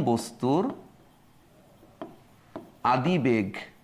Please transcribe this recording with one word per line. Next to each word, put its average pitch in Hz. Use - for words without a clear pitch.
বস্তুর 127
আদি 139
বেগ। 113